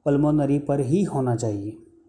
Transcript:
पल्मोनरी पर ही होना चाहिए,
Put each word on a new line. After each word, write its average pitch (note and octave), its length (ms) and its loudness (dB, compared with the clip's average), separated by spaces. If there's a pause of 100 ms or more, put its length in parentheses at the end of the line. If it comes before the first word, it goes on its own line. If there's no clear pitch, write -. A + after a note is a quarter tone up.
पल्मोनरी C#3+ 540 2
पर C#3 220 -2
ही C#3+ 240 0
होना B2+ 300 -2
चाहिए, G#2+ 360 -4 (380)